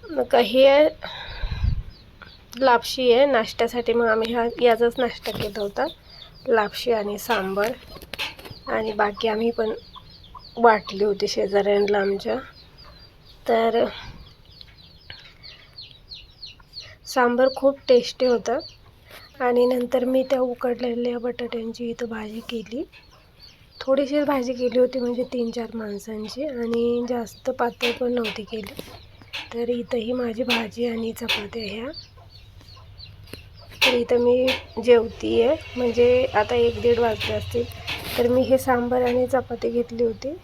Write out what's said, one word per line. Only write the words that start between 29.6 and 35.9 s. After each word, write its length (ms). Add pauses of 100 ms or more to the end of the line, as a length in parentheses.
इथं 300
ही 140
माझी 300
भाजी 440
आणि 260
चपात्या 500
ह्या. 280 (2000)
तर 80
इथं 240
मी 300 (360)
जेवतीये, 720 (220)
म्हणजे 480